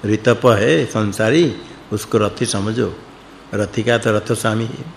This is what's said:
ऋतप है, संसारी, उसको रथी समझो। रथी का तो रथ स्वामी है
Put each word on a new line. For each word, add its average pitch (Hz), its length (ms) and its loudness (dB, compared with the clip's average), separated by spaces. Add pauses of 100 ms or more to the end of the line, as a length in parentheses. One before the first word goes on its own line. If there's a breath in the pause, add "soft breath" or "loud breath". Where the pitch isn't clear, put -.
ऋतप 107 400 2
है, 123 400 4
संसारी, 110 680 0 (360 loud breath)
उसको 107 260 -2
रथी 104 280 0
समझो। 107 500 -2 (580)
रथी 104 280 -2
का 117 160 2
तो 113 140 0
रथ 107 200 0
स्वामी 110 320 -2
है - 200 -10 (120)